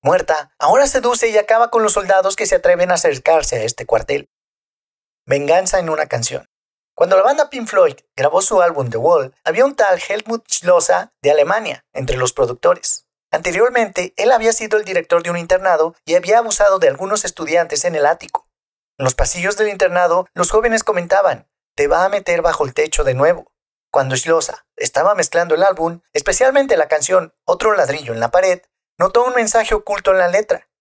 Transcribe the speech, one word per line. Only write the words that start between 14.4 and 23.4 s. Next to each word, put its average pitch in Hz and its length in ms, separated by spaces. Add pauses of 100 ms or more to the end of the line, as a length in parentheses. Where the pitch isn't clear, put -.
sido 214 240
el 208 80
director 170 380
de 170 80
un 175 60
internado 170 580 (100)
y 160 100
había 190 220
abusado 208 400
de 165 100
algunos 196 380
estudiantes 160 580
en 170 120
el 147 100
ático. - 420 (500)
En 135 80
los 127 100
pasillos 180 420
del 208 120
internado, 180 680
los 175 160
jóvenes 226 320
comentaban, 180 680 (260)
"Te - 120
va 170 180
a 196 40
meter 185 320
bajo 160 220
el 135 100
techo 151 300
de 131 120
nuevo". 160 360 (400)